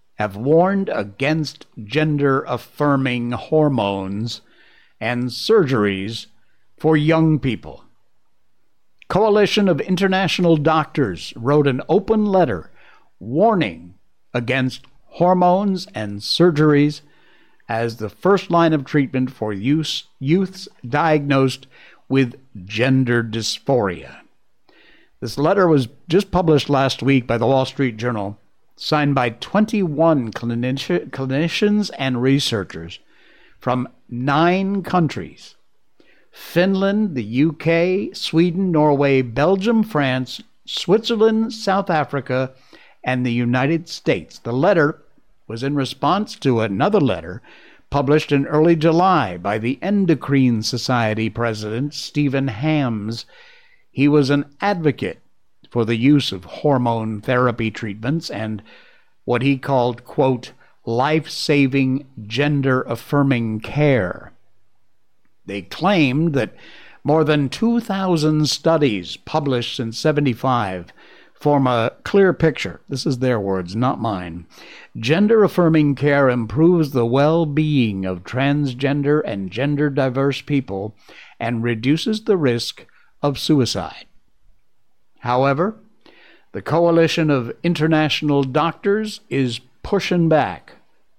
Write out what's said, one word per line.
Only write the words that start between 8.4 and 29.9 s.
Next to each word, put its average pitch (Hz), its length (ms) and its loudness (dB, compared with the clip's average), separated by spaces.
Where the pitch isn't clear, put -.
Coalition 208 600 2
of 165 140 2
International 185 760 2
Doctors 143 800 -2
wrote 139 300 2
an 131 240 0
open 214 380 2
letter 156 420 0
warning 113 760 0
against 127 540 -4
hormones 185 880 2
and 104 240 -8
surgeries 151 800 2
as 117 300 -4
the 110 120 -8
first 180 420 0
line 170 220 4
of 139 120 0
treatment 131 460 0
for 107 200 -6
use, 135 520 -2
youths 180 480 -2
diagnosed 143 800 0
with 135 280 0
gender 120 600 0
dysphoria. 107 920 -4
This - 180 -10
letter 180 300 4
was 139 200 4
just 190 220 0
published 160 400 2
last 135 320 0
week 127 240 2
by 117 120 -2
the 113 100 0
Wall 131 180 2
Street 123 320 -4
Journal, 107 420 -6
signed 147 400 0
by 123 160 0
twenty-one 165 1000 0